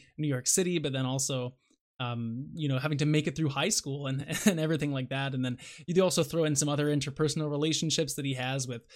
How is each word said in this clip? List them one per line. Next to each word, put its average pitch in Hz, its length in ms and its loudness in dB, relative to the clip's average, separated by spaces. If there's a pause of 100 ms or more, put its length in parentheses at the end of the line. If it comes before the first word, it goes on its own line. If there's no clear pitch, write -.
(180)
New 151 100 -2
York 127 200 -2
City, 180 300 2
but 143 160 -2
then 131 120 -2
also, 131 500 -2 (440)
um, 120 540 -4
you 156 160 -2
know, 131 80 2
having 143 220 0
to 143 60 2
make 151 220 4
it 170 80 -2
through 156 140 0
high 139 200 0
school 143 380 -2
and, 131 180 -2 (160)
<laughs> - 40 -4
and 180 140 4
everything 156 320 2
like 131 180 -2
that. 135 240 -2
And 131 100 0
then 123 140 -2 (300)
you 175 60 -2
do 185 100 6
also 175 200 4
throw 160 200 0
in 151 120 4
some 143 140 2
other 147 180 2
interpersonal 147 640 0
relationships 156 640 0
that 143 100 -4
he 135 100 -2
has 127 320 -2
with 117 160 -8 (120)